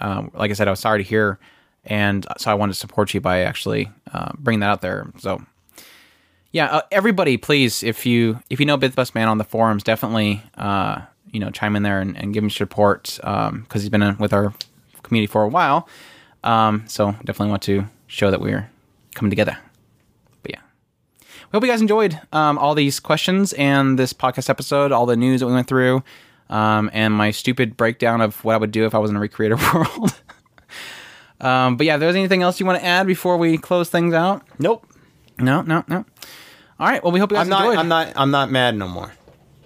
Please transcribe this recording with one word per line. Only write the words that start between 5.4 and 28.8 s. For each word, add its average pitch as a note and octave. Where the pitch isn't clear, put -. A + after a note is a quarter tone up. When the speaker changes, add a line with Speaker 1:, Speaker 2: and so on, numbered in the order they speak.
Speaker 1:
yeah, D#3+
uh, D3+
everybody, F#3+
please, C3+
if A2
you, A#2
if B2+
you C#3+
know D3
Mythbustman B2+
on A2
the G#2+
forums, A2
definitely, G#2+
uh, G2
you A#2
know, G2+
chime G#2
in G2+
there G2
and, F#2+
and G2+
give G#2+
him G#2
support, -
um, G#2+
'cause G#2
he's G#2
been G#2
in, G2+
with G#2
our G2+
community A2
for G#2+
a G#2
while. D#3
Um, A2
so G2+
definitely G#2
want G2+
to G2
show -
that F#2+
we're G2+
coming G#2
together. G2+
But -
yeah. -
We -
hope A3
you B3+
guys A#3
enjoyed, G#3
um, D3+
all D3
these C#3+
questions F#3
and C#3
this B2+
podcast B2+
episode, C#3+
all A#2+
the A#2+
news B2+
that B2+
we B2
went B2
through, C3
um, G#2+
and A2
my G#2
stupid A#2+
breakdown A#2
of G#2+
what A2+
I -
would G#2+
do A2